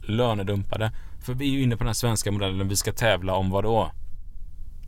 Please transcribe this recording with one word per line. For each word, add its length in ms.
lönedumpade. 920
För 140
vi 140
är 40
ju 100
inne 140
på 80
den 40
här 60
svenska 380
modellen. 360
Vi 80
ska 160
tävla 420
om 160
vad 140
då? 260